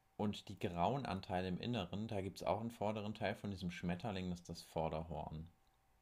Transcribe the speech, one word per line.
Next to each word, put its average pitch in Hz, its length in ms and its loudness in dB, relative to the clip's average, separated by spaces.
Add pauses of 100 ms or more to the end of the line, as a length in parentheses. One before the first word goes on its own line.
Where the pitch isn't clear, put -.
(160)
Und 101 320 0
die 98 80 -10
grauen 90 500 2
Anteile 92 420 0
im 90 100 2
Inneren, 104 480 0
da 101 140 0
gibt's 98 240 -4
auch 98 160 4
einen 117 100 -2
vorderen 107 440 0
Teil 101 200 0
von 104 160 -4
diesem 90 220 -2
Schmetterling, 92 580 0
das 87 80 -2
ist - 100 -12
das 85 140 -8
Vorderhorn. 78 880 -2 (520)